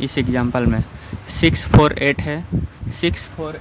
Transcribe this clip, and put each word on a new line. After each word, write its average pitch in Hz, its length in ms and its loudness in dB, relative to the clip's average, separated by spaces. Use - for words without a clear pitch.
इस - 180 -6
example 123 480 0
में 113 160 2
सिक्स - 380 2
फ़ोर 151 240 8
एट 139 280 0
है। 151 240 -4
सिक्स - 360 -4
फ़ोर 156 340 -10